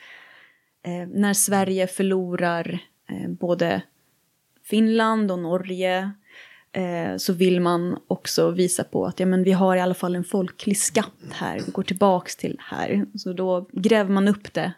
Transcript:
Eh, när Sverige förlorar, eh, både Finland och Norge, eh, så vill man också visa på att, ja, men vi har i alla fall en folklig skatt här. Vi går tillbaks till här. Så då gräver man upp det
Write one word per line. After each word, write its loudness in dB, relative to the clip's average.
Eh, -8
när 0
Sverige 2
förlorar, -2
eh, -6
både 0
Finland 2
och -2
Norge, -2
eh, -4
så 0
vill 4
man 0
också 0
visa 0
på -2
att, -6
ja, 2
men 4
vi 4
har 4
i 2
alla 0
fall -2
en -4
folklig -2
skatt -2
här. -6
Vi -8
går -4
tillbaks 2
till -6
här. -2
Så -6
då -2
gräver 2
man 4
upp 0
det -2